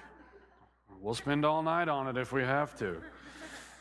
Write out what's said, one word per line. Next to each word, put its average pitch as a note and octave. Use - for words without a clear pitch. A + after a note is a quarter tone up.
We'll G#2
spend D3
all D#3
night E3
on C#3
it B2
if B2+
we C3+
have C#3+
to. F2